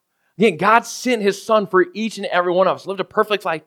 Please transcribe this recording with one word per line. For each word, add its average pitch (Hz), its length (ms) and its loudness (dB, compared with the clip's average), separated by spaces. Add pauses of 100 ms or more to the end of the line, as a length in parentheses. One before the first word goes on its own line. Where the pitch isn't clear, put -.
(380)
Again, 185 200 2
God 220 280 4
sent 240 360 -4
his 196 220 -2
son 214 240 0
for 185 260 2
each 214 240 -8
and 196 100 -8
every 180 260 0
one 185 140 4
of 151 80 0
us, - 120 -16
lived 196 120 -8
a 180 40 -2
perfect 214 400 -2
life, 165 240 -6